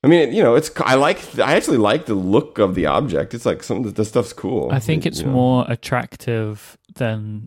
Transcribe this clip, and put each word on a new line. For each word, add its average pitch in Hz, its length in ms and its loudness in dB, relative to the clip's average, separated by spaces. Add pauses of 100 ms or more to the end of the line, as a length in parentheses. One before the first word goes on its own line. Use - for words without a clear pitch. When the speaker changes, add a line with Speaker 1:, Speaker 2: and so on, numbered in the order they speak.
Speaker 1:
I - 40 4
mean, 151 260 6
you 208 100 2
know, 120 120 6
it's, 120 160 2 (100)
I 131 160 2
like, - 420 0
I 123 160 2
actually 165 240 2
like 110 280 2
the 110 80 -2
look 98 440 0
of 98 160 2
the 85 120 0
object. 76 480 -2
It's, 117 120 -6
like, 92 160 -2
some 117 220 -4
of 101 100 -8
the 110 100 0
stuff's - 280 -2
cool. 92 380 -4
Speaker 2:
I 135 80 0
think 156 260 -2
Speaker 1:
It, 165 60 0
Speaker 2:
it's - 100 -8
Speaker 1:
you - 60 -4
know. 135 60 0
Speaker 2:
more 127 360 2
attractive 117 1080 -6 (180)
than 107 520 -6